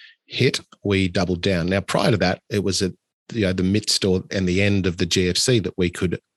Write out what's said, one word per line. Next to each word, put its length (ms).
hit, 360
we 260
doubled 340
down. 260
Now, 120
prior 300
to 60
that, 320
it 160
was 160
at, 120
you 80
know, 100
the 100
midst 400
or, 280
and 180
the 140
end 240
of 100
the 80
G 240
F 80
C 220
that 180
we 140
could, 280